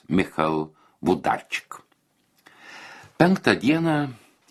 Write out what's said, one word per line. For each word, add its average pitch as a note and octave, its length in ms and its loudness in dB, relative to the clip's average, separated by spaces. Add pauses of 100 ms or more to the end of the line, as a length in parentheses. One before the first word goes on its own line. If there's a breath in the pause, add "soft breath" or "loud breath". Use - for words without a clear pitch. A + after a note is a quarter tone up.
Michal D#2 640 -2 (320 soft breath)
Vudarčik. - 760 -4 (1300 loud breath)
Penktą F3 400 4
dieną D#3 420 0 (540 soft breath)